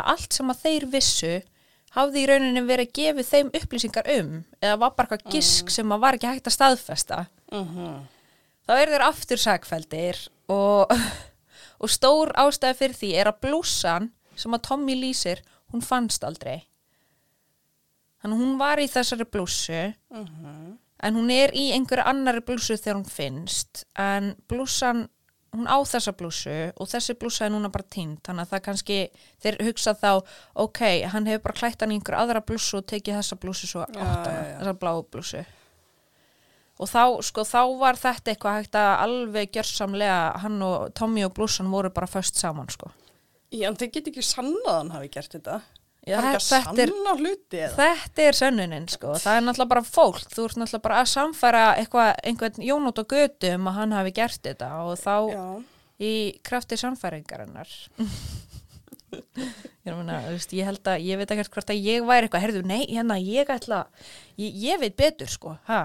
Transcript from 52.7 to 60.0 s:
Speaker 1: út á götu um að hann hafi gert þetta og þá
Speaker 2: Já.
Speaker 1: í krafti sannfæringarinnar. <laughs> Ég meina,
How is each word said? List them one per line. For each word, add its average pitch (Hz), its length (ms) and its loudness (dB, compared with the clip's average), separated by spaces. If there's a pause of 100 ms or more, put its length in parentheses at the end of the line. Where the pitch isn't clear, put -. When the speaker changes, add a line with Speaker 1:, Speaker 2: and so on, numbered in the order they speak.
Speaker 1:
út 220 140 -2
á - 20 -6
götu 277 500 2
um 185 120 -2
að 190 80 -2
hann 214 180 -2
hafi 190 200 0
gert 226 300 -2
þetta 127 360 -8
og 175 180 -6
þá 202 160 -2 (140)
Speaker 2:
Já. 196 380 -8 (360)
Speaker 1:
í 214 120 -2 (260)
krafti 240 400 -6
sannfæringarinnar. 180 920 -8 (300)
<laughs> 226 100 -2 (1700)
Ég 170 180 -10
meina, 170 260 -8